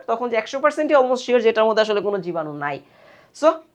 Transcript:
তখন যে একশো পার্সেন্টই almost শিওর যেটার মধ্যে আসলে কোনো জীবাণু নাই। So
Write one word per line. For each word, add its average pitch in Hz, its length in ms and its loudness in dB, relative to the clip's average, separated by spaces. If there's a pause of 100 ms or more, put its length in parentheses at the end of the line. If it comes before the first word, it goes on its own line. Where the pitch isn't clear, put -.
তখন 233 220 -4
যে 226 80 -2
একশো 262 240 -4
পার্সেন্টই 302 340 0
almost 254 220 4
শিওর 247 240 0
যেটার 220 240 2
মধ্যে 220 180 2
আসলে 208 180 0
কোনো 202 180 -4
জীবাণু 165 340 -6
নাই। 147 280 -8 (640)
So 320 100 4 (220)